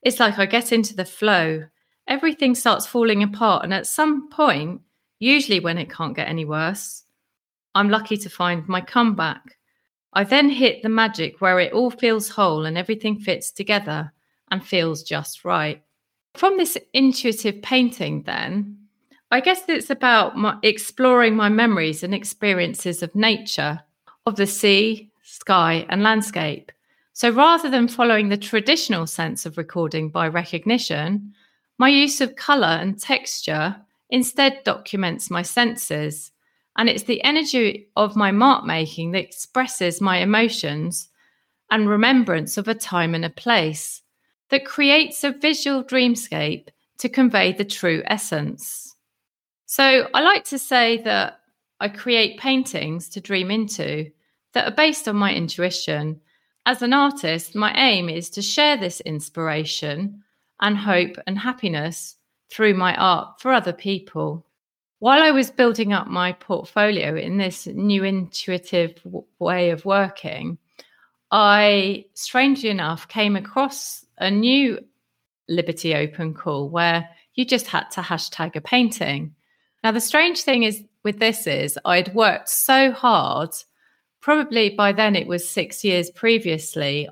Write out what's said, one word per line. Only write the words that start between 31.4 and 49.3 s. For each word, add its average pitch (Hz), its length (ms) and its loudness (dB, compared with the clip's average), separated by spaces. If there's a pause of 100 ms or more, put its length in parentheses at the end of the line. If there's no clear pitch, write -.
my 254 120 6
use 285 320 4
of 254 160 -2
colour 277 280 2
and 170 340 0
texture 165 760 -4 (340)
instead 269 540 0
documents - 680 -4
my 175 140 -4
senses. 156 880 -4 (480)
And 233 100 2
it's - 160 -2
the - 180 -2
energy 277 720 0
of 208 200 0
my 202 160 2
mark 240 320 4
making 165 480 -4
that 185 120 -2
expresses - 760 -4
my 185 200 2
emotions 180 920 0 (600)
and 214 180 2
remembrance 208 640 2
of 208 120 -4
a 220 80 -2
time 170 400 -2
and 165 100 -4
a 160 60 -8
place 160 720 -2 (480)
that 277 120 2
creates 294 600 2
a 285 80 0
visual 277 520 0
dreamscape 233 840 -2 (320)
to 254 100 -2
convey 208 420 4
the 202 140 -4
true 175 400 -2
essence. - 920 -6 (680)